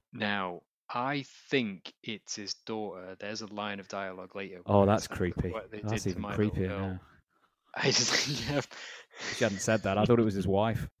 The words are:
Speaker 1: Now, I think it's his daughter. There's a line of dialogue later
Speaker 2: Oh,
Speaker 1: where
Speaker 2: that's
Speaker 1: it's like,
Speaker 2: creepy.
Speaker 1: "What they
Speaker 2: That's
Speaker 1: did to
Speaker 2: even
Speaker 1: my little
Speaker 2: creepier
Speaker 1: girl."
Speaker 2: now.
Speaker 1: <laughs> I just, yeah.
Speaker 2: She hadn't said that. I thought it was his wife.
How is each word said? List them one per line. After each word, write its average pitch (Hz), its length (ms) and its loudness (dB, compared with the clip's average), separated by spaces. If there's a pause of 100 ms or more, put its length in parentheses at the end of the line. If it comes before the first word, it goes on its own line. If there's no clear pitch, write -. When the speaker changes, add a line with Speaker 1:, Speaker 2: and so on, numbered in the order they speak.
(160)
Speaker 1:
Now, 101 480 -2 (280)
I 131 340 -2 (260)
think 110 420 0 (100)
it's - 340 -10
his 98 180 -8 (120)
daughter. 95 520 -8
There's 107 220 -8
a 110 60 -10
line 104 340 -6
of 92 80 -16
dialogue 95 480 -8
later 92 300 -10
Speaker 2:
Oh, 101 120 6
Speaker 1:
where 98 80 10
Speaker 2:
that's 101 180 4
Speaker 1:
it's - 60 -8
like, - 80 -8
Speaker 2:
creepy. 90 320 0
Speaker 1:
"What 101 200 -6
they 107 100 -12
Speaker 2:
That's 107 120 -4
Speaker 1:
did 104 100 -2
to 104 80 -2
Speaker 2:
even 92 120 -4
Speaker 1:
my 101 140 -6
little 104 160 4
Speaker 2:
creepier 92 160 0
Speaker 1:
girl." 101 100 -4 (100)
Speaker 2:
now. 92 120 -6 (360)
Speaker 1:
<laughs> - 400 -20
I - 100 0
just, 123 600 2
yeah. 143 120 2 (760)
Speaker 2:
She 123 80 2
hadn't 98 160 2
said 110 220 2
that. 98 160 2
I 107 60 6
thought 120 160 8
it 110 40 6
was 101 100 2
his 95 120 0
wife. 104 420 2 (120)